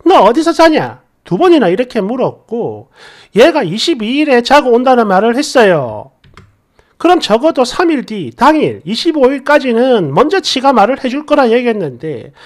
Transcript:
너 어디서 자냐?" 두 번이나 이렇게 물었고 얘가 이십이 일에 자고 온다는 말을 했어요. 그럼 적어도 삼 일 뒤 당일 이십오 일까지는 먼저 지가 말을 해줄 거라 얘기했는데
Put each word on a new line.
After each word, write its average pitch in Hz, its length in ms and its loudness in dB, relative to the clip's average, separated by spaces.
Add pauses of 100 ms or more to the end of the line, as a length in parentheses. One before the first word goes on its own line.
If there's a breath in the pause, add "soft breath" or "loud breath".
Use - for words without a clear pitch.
너 339 160 4
어디서 294 320 2
자냐?" 285 480 0 (240)
두 175 120 -4
번이나 311 300 4
이렇게 226 340 -2
물었고 190 880 -6 (460 soft breath)
얘가 294 280 4
이십이 226 560 -4
일에 285 220 2
자고 262 300 2
온다는 240 360 2
말을 208 280 0
했어요. 156 760 0 (840)
그럼 349 240 2
적어도 269 420 0
삼 339 280 -2
일 254 140 -4
뒤 185 300 -10
당일 233 480 0
이십오 262 480 0
일까지는 254 840 0
먼저 311 280 0
지가 269 320 0
말을 254 300 0
해줄 269 220 -6
거라 285 240 2
얘기했는데 156 840 -4 (120 loud breath)